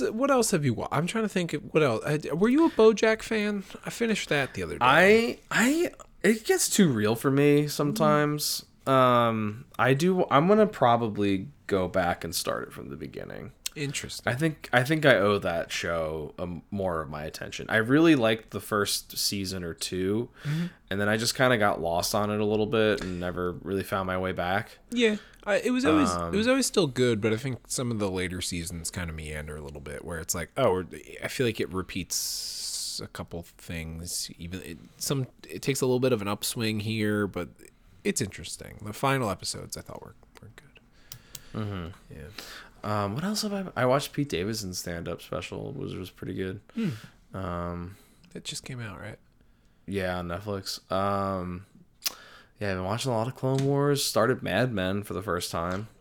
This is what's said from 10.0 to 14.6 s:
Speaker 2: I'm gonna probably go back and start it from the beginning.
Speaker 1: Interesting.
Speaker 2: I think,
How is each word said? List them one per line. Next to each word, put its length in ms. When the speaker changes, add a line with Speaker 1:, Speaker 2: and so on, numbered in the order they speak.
Speaker 2:
I'm 180
gonna 200
probably 800
go 200
back 360
and 120
start 320
it 60
from 160
the 80
beginning. 540
Speaker 1:
Interesting. 560
Speaker 2:
I 40
think, 360